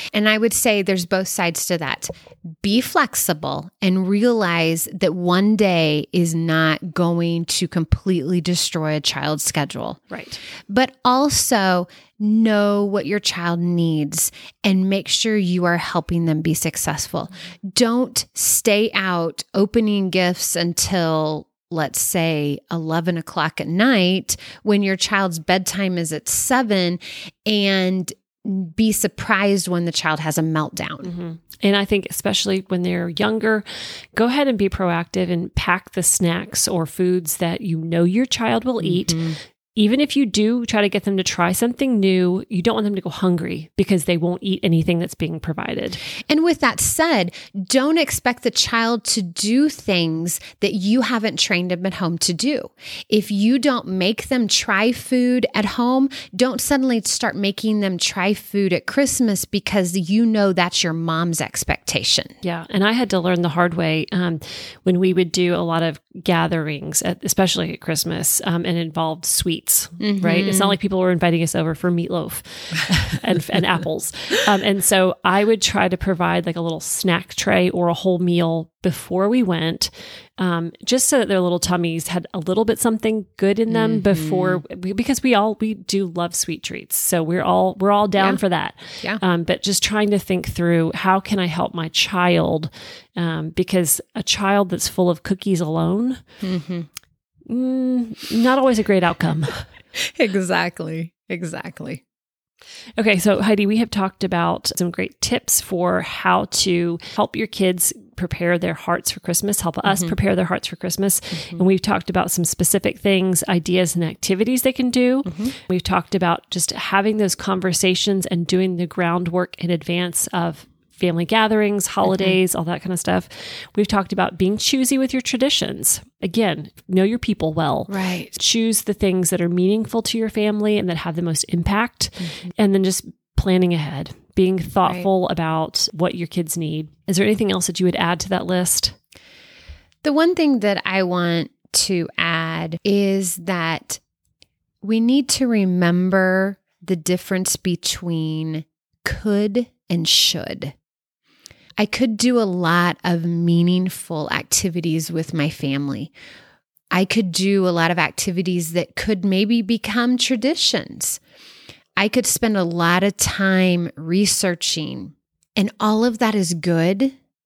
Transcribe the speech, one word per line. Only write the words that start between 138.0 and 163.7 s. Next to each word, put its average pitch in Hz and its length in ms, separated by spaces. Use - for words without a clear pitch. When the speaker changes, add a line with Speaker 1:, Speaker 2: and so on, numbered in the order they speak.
Speaker 2:
to - 80
that 185 160
list? 180 480
Speaker 1:
The 302 100
one 330 220
thing 285 260
that 202 240
I 190 200
want 175 460
to 175 200
add 165 640
is 196 520
that 165 640
we 220 180
need 247 300
to - 180
remember 185 1080
the 180 140
difference 180 600
between 160 1120
could 208 600
and 170 180
should. - 680
I 214 80
could 226 320
do 240 200
a 226 60
lot 175 600
of 170 200
meaningful 170 1080
activities 165 800
with 160 220
my 143 160
family. 139 640
I 185 160
could 190 260
do 190 340
a 180 40
lot 170 200
of 170 80
activities 170 760
that 170 220
could 202 280
maybe 208 380
become 233 560
traditions. - 1040
I 202 120
could 240 180
spend 214 320
a 185 60
lot 170 380
of 202 140
time 185 800